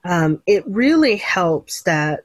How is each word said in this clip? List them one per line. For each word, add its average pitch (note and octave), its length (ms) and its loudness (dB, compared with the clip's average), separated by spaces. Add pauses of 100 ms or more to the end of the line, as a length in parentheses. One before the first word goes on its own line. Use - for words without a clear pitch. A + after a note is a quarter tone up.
Um, D#3+ 420 0
it G3+ 200 2
really B3+ 500 2
helps E3 680 -2
that D#3 400 -2